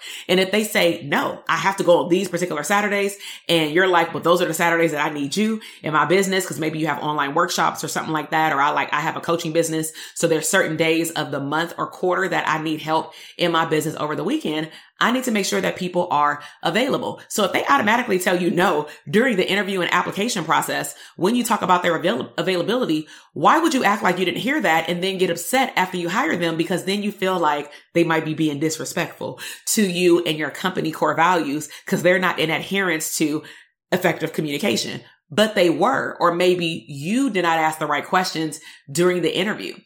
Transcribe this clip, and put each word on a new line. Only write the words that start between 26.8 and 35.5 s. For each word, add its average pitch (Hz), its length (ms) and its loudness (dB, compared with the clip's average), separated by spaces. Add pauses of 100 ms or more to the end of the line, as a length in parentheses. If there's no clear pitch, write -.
then 202 180 -2
you 202 100 -2
feel 185 260 -2
like 147 340 0 (220)
they 170 100 4
might 160 220 0
be 156 80 -4
being 151 260 0
disrespectful 156 800 -4 (280)
to - 140 2
you 175 420 4
and 156 120 0
your 151 140 -4
company 175 400 -4
core 151 260 0
values 151 540 2 (160)
'cause 180 160 0
they're 185 160 6
not 185 200 0
in 160 120 0
adherence 165 680 -2
to 151 260 0 (480)
effective 165 440 -2
communication. 165 640 -2 (320)
But 214 220 2